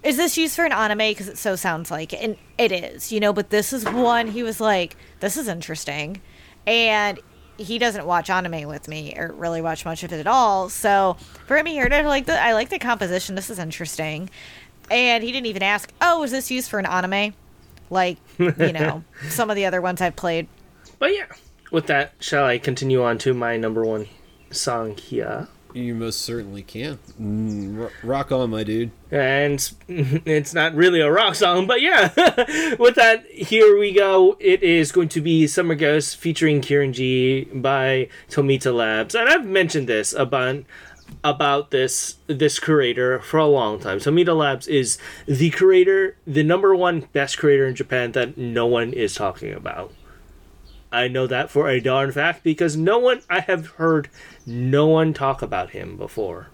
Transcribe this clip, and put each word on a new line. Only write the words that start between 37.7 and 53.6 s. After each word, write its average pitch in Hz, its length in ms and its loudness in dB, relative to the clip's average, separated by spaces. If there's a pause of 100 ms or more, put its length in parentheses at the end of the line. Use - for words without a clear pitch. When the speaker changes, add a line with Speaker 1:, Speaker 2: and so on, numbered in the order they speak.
Speaker 2:
Tomita 135 440 0
Labs. 110 400 0
And 233 140 2
I've 302 180 4
mentioned 175 420 0
this 107 260 0
about, 131 500 0 (580)
about 143 480 0
this, - 460 -2 (120)
this 147 300 0
creator 127 600 2
for - 160 -4
a 156 100 4
long 117 320 2
time. 98 200 -4
Tomita 165 360 2
Labs 139 340 0
is 135 280 0 (300)
the 147 240 2
creator, 190 640 4 (100)
the 151 160 0
number 190 320 4
one 180 380 0
best 139 240 -2
creator 139 300 4
in 127 80 -4
Japan 123 380 -4
that 123 260 -2
no 120 280 -2
one 120 280 0
is 113 200 -2
talking 98 380 -6
about. 92 400 -12 (1000)
I 120 160 0
know 127 200 -2
that 127 240 -4
for 147 180 0
a 123 140 0
darn 135 300 0
fact 156 300 -2
because 156 320 0
no 180 240 2
one, 247 300 2
I 180 120 0
have 180 320 -4